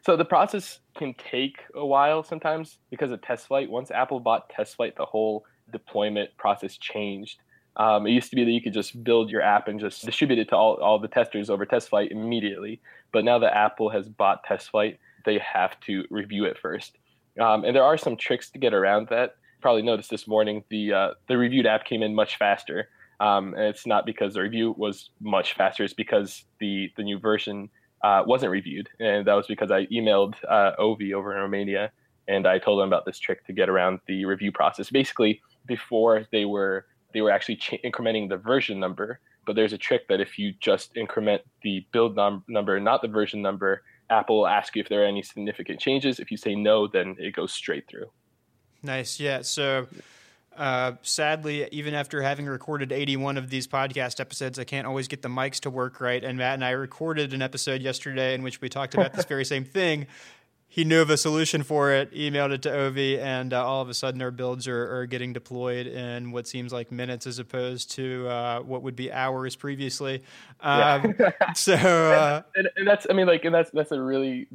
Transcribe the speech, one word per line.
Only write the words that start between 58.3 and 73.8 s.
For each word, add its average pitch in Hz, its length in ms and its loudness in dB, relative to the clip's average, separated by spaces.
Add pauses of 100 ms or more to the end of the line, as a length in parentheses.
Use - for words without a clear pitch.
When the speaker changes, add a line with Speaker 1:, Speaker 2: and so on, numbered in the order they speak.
Speaker 2:
in 131 80 -4
which 127 200 -8
we 131 60 -8
talked 135 280 -6
about 180 180 2
this 170 120 -2
very 135 200 -4
same 135 180 -4
thing. 151 440 -2 (640)
He 165 120 -2
knew 160 180 6
of 151 80 4
a 151 80 4
solution 156 460 0
for 143 280 2
it, 135 220 2
emailed 143 380 -2
it 135 100 -4
to 151 80 -2
Ovi, 135 480 -2
and, 127 360 -4
uh, 123 120 0
all 135 160 -2
of 127 80 -8
a 120 60 -12
sudden 131 260 -4
our 127 80 -4
builds 123 380 -6
are, 120 320 -4
are 123 80 -8
getting 123 260 -8
deployed 123 540 -6
in 123 440 -10
what 120 140 -8
seems 123 260 -10
like 120 200 -8
minutes 123 340 -8
as 123 140 -10
opposed 123 540 -8
to, 127 340 -6
uh, 120 320 -4
what 127 240 -8
would 131 120 -10
be 127 160 -8
hours 131 440 -4
previously. 135 640 -6 (400)
Um, 143 580 4
Speaker 1:
Yeah. 185 340 2
<laughs> - 20 -6
Speaker 2:
so, - 180 4
uh, 156 720 6 (120)
Speaker 1:
and, 190 120 2
and, - 100 0
and 196 100 2
that's, 202 220 4
I 196 40 4
mean, 190 120 6
like, 170 200 4
and 165 100 2
that's, 165 160 4
that's 151 200 -2